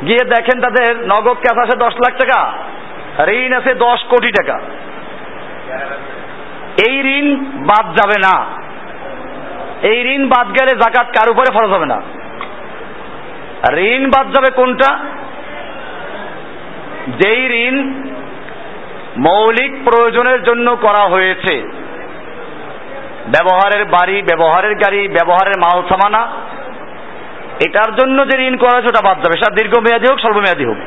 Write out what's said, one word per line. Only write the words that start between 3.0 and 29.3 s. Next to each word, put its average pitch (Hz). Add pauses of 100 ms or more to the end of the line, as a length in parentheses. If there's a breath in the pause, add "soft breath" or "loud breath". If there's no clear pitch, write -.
ঋণ 247
আছে 254
দশ 240
কোটি 240
টাকা। 143 (2250)
এই 269
ঋণ 277
বাদ 208 (100)
যাবে 208
না। 185 (1120)
এই 226
ঋণ 269
বাদ 240
গেলে 262
যাকাত 233
কার 226
উপরে 247
ফরজ 220
হবে 175
না। 113 (1700)
ঋণ 247
বাদ 269
যাবে 269
কোনটা? 254 (2000)
যেই 233
ঋণ 269 (1200)
মৌলিক 220 (120)
প্রয়োজনের 233
জন্য 240
করা 208
হয়েছে, 185 (1600)
ব্যবহারের 185
বাড়ি, 180
ব্যবহারের 170
গাড়ি, 202
ব্যবহারের 175
মাল 175
সামানা, 202 (1400)
এটার 208
জন্য 262
যে 269
ঋণ 262
করা 240
হয়েছে, 240
ওটা 220
বাদ 190
যাবে, 170